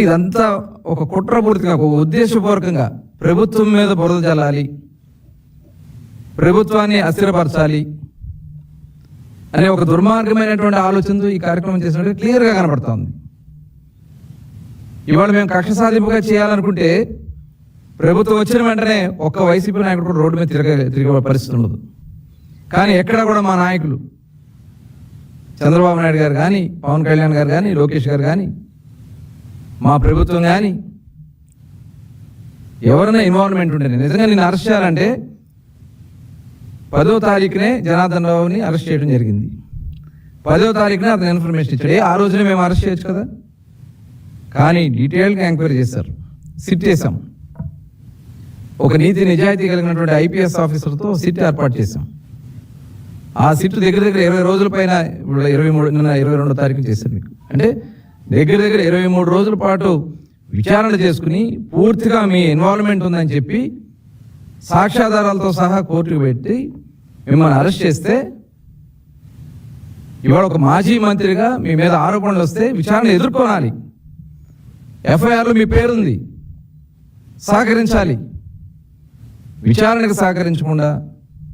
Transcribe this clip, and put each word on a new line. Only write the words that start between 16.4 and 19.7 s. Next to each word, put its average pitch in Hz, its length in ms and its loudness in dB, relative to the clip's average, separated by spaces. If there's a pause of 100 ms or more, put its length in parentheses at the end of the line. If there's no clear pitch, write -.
ప్రభుత్వం 185 400 4
వచ్చిన 233 280 2
వెంటనే 220 300 0 (280)
ఒక్క 156 120 -4 (100)
వైసీపీ 185 360 0